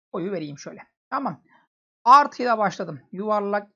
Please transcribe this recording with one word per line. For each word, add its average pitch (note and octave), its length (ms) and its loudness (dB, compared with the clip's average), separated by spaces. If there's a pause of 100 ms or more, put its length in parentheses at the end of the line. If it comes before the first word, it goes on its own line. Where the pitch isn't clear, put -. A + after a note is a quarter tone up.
(120)
koyu F#3 200 -6
vereyim D3+ 260 -8
şöyle. F3+ 240 -16 (280)
Tamam. B3+ 340 -6 (600)
Artıyla B3 540 4
başladım. F3+ 440 -4 (100)
Yuvarlak, G#3 640 -2